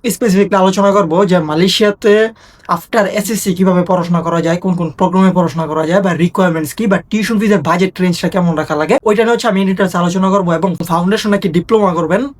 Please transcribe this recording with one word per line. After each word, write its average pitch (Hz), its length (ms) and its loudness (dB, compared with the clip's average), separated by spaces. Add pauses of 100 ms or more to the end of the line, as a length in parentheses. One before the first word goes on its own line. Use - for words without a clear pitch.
(160)
স্পেসিফিকলি 202 480 2
আলোচনা 196 340 2
করবো 170 200 0 (140)
যে 185 60 4 (120)
মালয়েশিয়াতে 202 640 2 (600)
after 202 280 -2 (160)
এসএসসি 202 380 -4
কিভাবে 185 320 2
পড়াশোনা 175 380 0
করা 165 180 0
যায়, 165 180 0
কোন 185 160 0
কোন 165 80 -4 (120)
প্রোগ্রামে 185 380 2
পড়াশোনা 165 340 -2
করা 156 180 -2
যায়, 190 160 2
বা 180 60 0 (120)
রিকোয়ারমেন্টস 170 540 -2
কি, 214 140 -4
বা 196 60 2 (120)
টিউশন 214 320 -2
ফিজের 208 260 2
বাজেট 175 340 0
রেঞ্জটা 180 340 0
কেমন 175 260 0
রাখা 151 200 -4
লাগে, 160 140 2 (120)
ওইটা 214 160 2
নিয়ে 233 120 2
হচ্ছে 240 160 -2
আমি 190 120 0
in 190 60 0
details 190 320 0
আলোচনা 185 320 0
করবো। 190 160 0 (100)
এবং 185 100 0 (220)
ফাউন্ডেশন 190 440 0
নাকি 196 120 -2 (100)
ডিপ্লোমা 196 400 2
করবেন 175 240 0 (180)